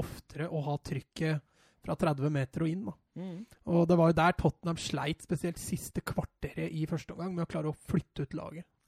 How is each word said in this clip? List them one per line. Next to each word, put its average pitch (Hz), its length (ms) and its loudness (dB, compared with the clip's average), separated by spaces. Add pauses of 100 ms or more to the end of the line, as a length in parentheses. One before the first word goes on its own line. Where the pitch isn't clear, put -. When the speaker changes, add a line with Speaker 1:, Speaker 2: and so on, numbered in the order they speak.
Speaker 1:
oftere - 440 -8
å 156 140 -2
ha 143 160 0
trykket 151 600 -2 (440)
fra - 120 -4
tredve 147 340 2
meter 143 320 0
og 165 60 2
inn, 185 180 -4
da. 202 60 -8 (240)
Speaker 2:
Mm. 180 300 -10 (200)
Speaker 1:
Og 170 220 6
det 175 100 8
var 165 100 8
jo 165 80 6
der 160 160 6
Tottenham 165 440 0
sleit, 147 460 -4
spesielt 175 360 -2
siste - 420 -6
kvarteret - 720 -4
i 160 140 -2
første - 260 -4
omgang, 180 220 -6
med 170 120 -2
å - 40 -8
klare 151 220 -2
å - 40 -6
flytte - 460 -2
ut - 120 -6
laget. 156 300 -8 (240)